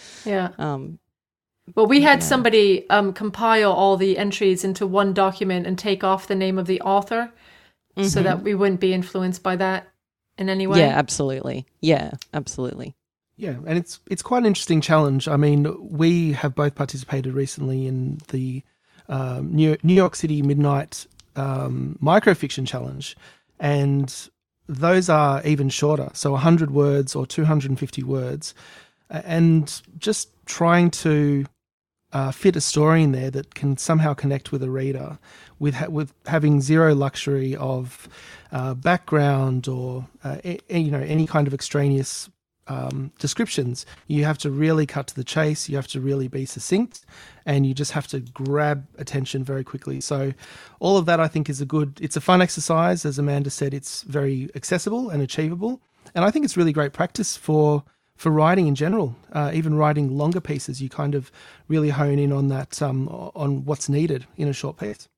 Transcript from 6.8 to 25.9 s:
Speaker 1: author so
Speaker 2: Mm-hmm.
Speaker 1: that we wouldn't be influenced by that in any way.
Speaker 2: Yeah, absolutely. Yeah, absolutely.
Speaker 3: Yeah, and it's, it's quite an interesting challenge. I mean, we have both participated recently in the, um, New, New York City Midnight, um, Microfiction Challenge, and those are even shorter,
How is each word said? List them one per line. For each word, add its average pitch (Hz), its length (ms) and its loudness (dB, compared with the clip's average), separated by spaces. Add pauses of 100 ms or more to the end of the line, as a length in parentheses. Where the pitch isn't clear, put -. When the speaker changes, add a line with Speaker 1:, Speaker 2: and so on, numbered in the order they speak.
Speaker 1:
author 202 500 0 (680)
so 190 60 -2
Speaker 2:
Mm-hmm. 180 200 2
Speaker 1:
that 185 200 0
we 208 100 0
wouldn't 190 260 2
be 185 140 2
influenced 185 480 -4
by 185 140 -2
that 190 320 -2 (500)
in 190 120 -4
any 190 180 -2
way. 190 120 6
Speaker 2:
Yeah, 147 100 8
absolutely. 135 760 -2 (160)
Yeah, 156 300 2 (240)
absolutely. 135 600 -8 (420)
Speaker 3:
Yeah, 156 180 -6 (100)
and 165 140 -2
it's, - 200 -8 (120)
it's 180 100 -4
quite 247 180 0
an 240 60 4
interesting 175 360 2
challenge. 147 460 2
I 147 100 0
mean, 147 440 4
we 165 520 2
have 135 200 -2
both 147 220 0
participated 131 580 -6
recently 131 540 -4
in 131 320 -4 (100)
the, 131 320 -6 (480)
um, 131 460 -6
New, 156 260 4
New 170 140 4
York 185 200 4
City 151 280 -2
Midnight, 143 640 0 (280)
um, 135 680 -6
Microfiction 151 680 2
Challenge, 135 500 -10 (420)
and 139 680 0 (380)
those 170 420 2
are 143 360 4
even 143 240 2
shorter, 143 440 0